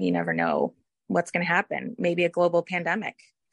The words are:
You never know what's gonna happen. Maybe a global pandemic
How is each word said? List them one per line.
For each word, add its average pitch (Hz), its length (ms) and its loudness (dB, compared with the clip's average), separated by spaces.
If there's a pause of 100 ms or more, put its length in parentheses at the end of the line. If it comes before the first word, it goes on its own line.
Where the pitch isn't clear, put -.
You - 100 2
never 170 220 0
know - 400 0 (340)
what's 175 240 0
gonna 175 140 -2
happen. - 520 -2
Maybe 175 280 2
a 170 40 2
global 175 340 2
pandemic 175 520 -4 (380)